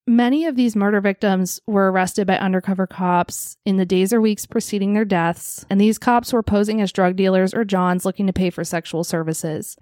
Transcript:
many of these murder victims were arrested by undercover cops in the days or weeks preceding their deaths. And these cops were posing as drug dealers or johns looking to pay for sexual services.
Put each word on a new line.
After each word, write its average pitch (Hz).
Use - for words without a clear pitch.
many 247
of 302
these 240
murder 202
victims 190
were 196
arrested 185
by 190
undercover 185
cops -
in 190
the 190
days 190
or 233
weeks 214
preceding 202
their 214
deaths. 170
And 196
these 214
cops 240
were 233
posing 208
as 190
drug 185
dealers 190
or 233
johns 180
looking 196
to 185
pay 185
for 170
sexual 165
services. 160